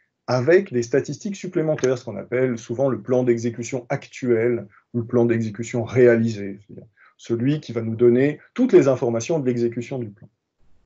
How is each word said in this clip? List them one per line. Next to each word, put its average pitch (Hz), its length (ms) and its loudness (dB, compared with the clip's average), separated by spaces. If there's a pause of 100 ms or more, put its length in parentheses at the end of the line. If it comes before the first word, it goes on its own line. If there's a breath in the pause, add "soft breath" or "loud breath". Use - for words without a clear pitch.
(280 soft breath)
avec 143 440 2
des 120 120 0
statistiques 143 500 -4
supplémentaires, 156 640 -2
ce 110 60 -16
qu'on 104 120 -10
appelle 123 400 -2
souvent 120 320 -4
le 113 140 -4
plan 127 220 0
d'exécution 120 640 -2
actuel 120 800 -2 (260 soft breath)
ou 120 60 -2
le 113 40 -4
plan 117 200 2
d'exécution 113 580 -2
réalisé, 113 840 2
c'est-à-dire - 220 -20 (300 soft breath)
celui 127 440 -2
qui 139 120 -12
va 113 100 -6
nous 113 140 -6
donner 123 420 4 (160 loud breath)
toutes 247 180 2
les 151 140 8
informations 131 540 0
de 131 60 -6
l'exécution 120 520 -2
du 110 120 -10
plan. - 180 -20 (580)